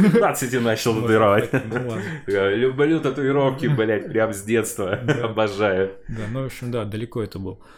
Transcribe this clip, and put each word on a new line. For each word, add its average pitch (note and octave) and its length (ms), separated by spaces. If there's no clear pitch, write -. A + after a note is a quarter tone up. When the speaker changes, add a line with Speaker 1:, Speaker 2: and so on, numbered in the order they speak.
Speaker 1:
пятнадцати D#3+ 560
начал A#2 360
Speaker 2:
<laughs> - 20
Может, A2+ 140
Speaker 1:
татуировать. A2 420
Speaker 2:
поэтому, C3 320
ну B2 60
ладно. G#2+ 160
Speaker 1:
<laughs> C#3+ 120
Я G2 260
люблю C#3 460
татуировки, C3+ 640
блядь, A2 400
прям A2 260
с G2+ 100
детства. G#2+ 640
Speaker 2:
Да. A#2+ 200
Speaker 1:
<laughs> A2 60
Обожаю. G2+ 680
Speaker 2:
Да, A2 200
ну, C3 140
в C3+ 40
общем, B2 240
да, A#2 140
далеко A2 360
это G2+ 200
был. F#2+ 240